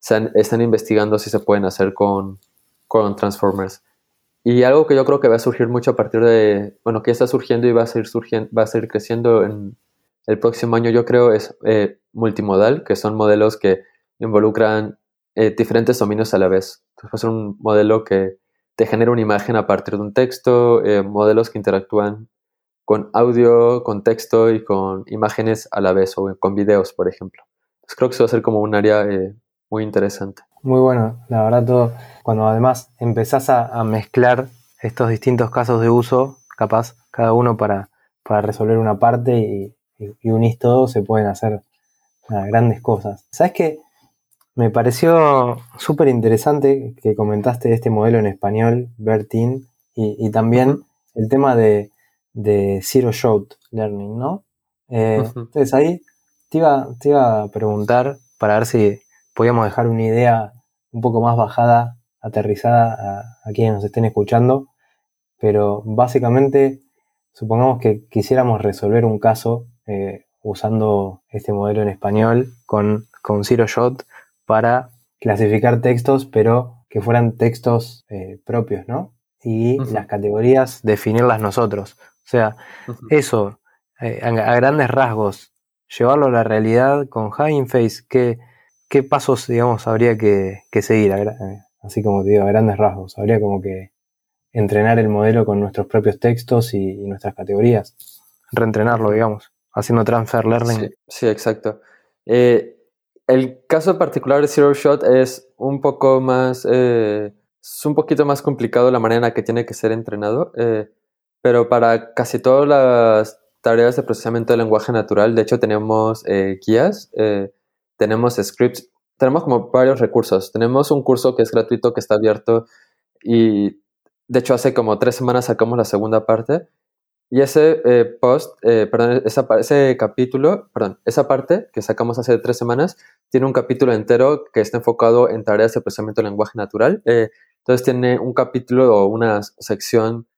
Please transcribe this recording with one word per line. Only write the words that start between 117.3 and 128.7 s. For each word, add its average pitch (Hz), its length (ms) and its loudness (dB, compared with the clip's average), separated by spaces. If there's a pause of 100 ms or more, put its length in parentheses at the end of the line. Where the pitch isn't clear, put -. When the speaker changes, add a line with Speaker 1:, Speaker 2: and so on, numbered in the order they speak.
Speaker 1:
tenemos 113 380 0
scripts, - 540 -4 (280)
tenemos 143 260 0
como 120 260 -2
varios 127 300 2
recursos. 110 500 -2
Tenemos 127 400 0
un 143 120 0
curso 127 340 0
que 120 60 0
es 113 80 0
gratuito, 117 420 -2
que 117 80 -6
está - 140 -2
abierto, 110 500 0 (580)
y 110 600 0 (440)
de 127 120 -2
hecho 123 160 0
hace 123 180 0
como 107 260 0
tres 120 180 0
semanas 123 280 -2
sacamos 117 320 -2
la 113 80 0
segunda 107 400 -2
parte. 117 440 -2 (640)
Y 127 120 2
ese, 156 420 4
eh, 120 220 4
post, 127 560 0
eh, 113 280 4